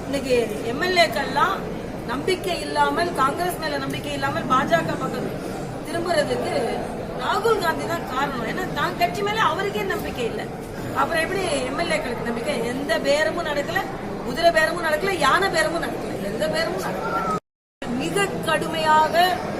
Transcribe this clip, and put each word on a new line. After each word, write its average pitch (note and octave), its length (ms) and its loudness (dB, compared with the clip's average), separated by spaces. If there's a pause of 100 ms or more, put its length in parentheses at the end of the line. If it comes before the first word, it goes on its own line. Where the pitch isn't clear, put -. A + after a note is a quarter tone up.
இன்னைக்கு C4 320 0 (340)
எம் C4+ 160 -2
எல் F4+ 160 2
ஏக்கள்லாம் D4+ 580 2 (480)
நம்பிக்கை F4 540 0
இல்லாமல், D4 540 2
காங்கிரஸ் E4 460 0
மேல D4 160 -2
நம்பிக்கை C#4 360 -4
இல்லாமல் C#4+ 360 -2
பாஜக D#4 500 2
பக்கம் B3 300 -4 (540)
திரும்புறதுக்கு E4 680 0 (680)
ராகுல் G4 440 2
காந்தி D#4+ 280 0
தான் E4+ 200 -2
காரணம். C4 380 -2
ஏன்னா F4+ 160 -4 (100)
தான் D#4+ 240 -2
கட்சி F4 220 0
மேல G#4+ 180 0 (120)
அவருக்கே G#4 320 -2
நம்பிக்கை B3+ 420 -2
இல்ல. - 160 -4 (540)
அப்புறம் D#4+ 280 2
எப்படி F#4 200 0 (260)
எம் C#4 120 -4
எல் E4+ 140 0
ஏக்களுக்கு A#3 340 -2
நம்பிக்கை? A#3 260 -2 (160)
எந்த C#4+ 280 -2
பேரமும் D#4 500 2
நடக்கல, D4 300 0 (460)
குதிரை E4 260 4
பேரமும் E4 360 2
நடக்கல, E4 320 2
யானை D#4+ 300 6
பேரமும் D#4+ 360 2
நடக்கல, G#3+ 340 -4 (120)
எந்த C4+ 160 0
பேரமும் F4 400 -2
நடக்கல. - 520 -2 (640)
மிக F#4+ 260 2 (220)
கடுமையாக D#4 680 4 (440)